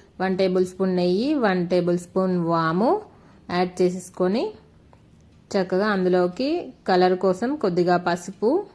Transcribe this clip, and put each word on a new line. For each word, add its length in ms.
వన్ 160
టేబుల్ 280
స్పూన్ 300
నెయ్యి, 380
వన్ 360
టేబుల్ 280
స్పూన్ 400
వాము 640
యాడ్ 300
చేసేసుకొని 680
చక్కగా 360
అందులోకి 840
కలర్ 300
కోసం 380
కొద్దిగా 420
పసుపు 760